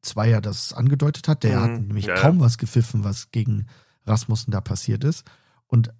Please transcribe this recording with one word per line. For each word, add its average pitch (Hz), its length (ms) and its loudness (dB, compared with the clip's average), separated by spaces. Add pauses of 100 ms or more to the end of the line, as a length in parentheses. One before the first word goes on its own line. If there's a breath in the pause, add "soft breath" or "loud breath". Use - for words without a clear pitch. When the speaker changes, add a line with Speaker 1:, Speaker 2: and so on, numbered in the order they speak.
Speaker 1:
Zweier 110 400 2
das 104 320 -6
angedeutet 139 520 0
hat. 156 160 0
Der 104 160 2
Speaker 2:
Mhm. - 40 2
Speaker 1:
hat 117 80 2 (100)
nämlich 101 260 -4
Speaker 2:
Ja, 90 100 0
ja. 95 40 2
Speaker 1:
kaum 165 200 6
was 120 180 4
gepfiffen, 117 440 0
was - 300 -4
gegen 107 340 -2 (400 soft breath)
Rasmussen 110 440 -2
da 101 100 -2
passiert - 440 -4
ist. 151 200 -2 (420 soft breath)
Und 117 340 0